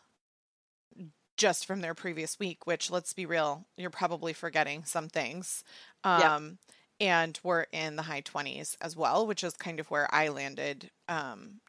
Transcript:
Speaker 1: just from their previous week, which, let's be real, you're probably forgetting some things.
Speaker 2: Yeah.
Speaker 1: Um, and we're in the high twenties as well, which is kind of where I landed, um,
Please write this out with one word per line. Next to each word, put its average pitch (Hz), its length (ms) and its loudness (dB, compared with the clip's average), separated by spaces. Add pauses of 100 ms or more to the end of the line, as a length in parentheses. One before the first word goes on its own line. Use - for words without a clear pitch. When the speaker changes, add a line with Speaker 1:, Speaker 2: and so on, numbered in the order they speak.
(1400)
Speaker 1:
just 190 300 2
from 190 160 -4
their 165 100 -4
previous 160 460 -6
week, 180 280 -6
which, 175 240 -2
let's 175 220 -2
be 185 140 -6
real, 156 400 0 (100)
you're 180 140 -8
probably 165 420 -2
forgetting 156 520 0
some 160 260 -4
things. 156 520 -2 (420)
Speaker 2:
Yeah. 165 320 8
Speaker 1:
Um, 151 220 -6 (420)
and 170 420 4
we're 170 280 2
in 156 260 -4
the 160 60 -4
high 151 200 -6
twenties 143 580 -6
as 165 160 -6
well, 160 300 4
which 208 180 -2
is 165 100 -2
kind 165 260 -6
of 156 100 -8
where 147 240 2
I 156 140 6
landed, 139 640 -4 (180)
um, 151 600 -6